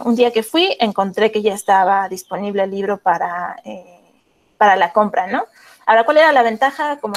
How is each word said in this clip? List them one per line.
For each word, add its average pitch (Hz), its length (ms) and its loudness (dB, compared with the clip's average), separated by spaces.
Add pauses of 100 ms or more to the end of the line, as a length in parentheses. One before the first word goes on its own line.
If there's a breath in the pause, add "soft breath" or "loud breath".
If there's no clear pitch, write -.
un 233 100 2
día 240 160 2
que 226 120 -2
fui, 359 360 -2
encontré 208 520 0
que 214 100 -4
ya 202 140 -2
estaba 196 520 2
disponible 190 540 -8
el 190 80 -2
libro 196 300 -4
para, 175 560 -4 (100)
eh, 180 340 -18 (580)
para 202 180 6
la 180 180 0
compra, 202 320 0
¿no? 262 200 -4 (420 soft breath)
Ahora, 226 160 4
¿cuál 294 140 2
era 311 140 6
la 262 120 4
ventaja? 277 560 -2
Como 208 180 -4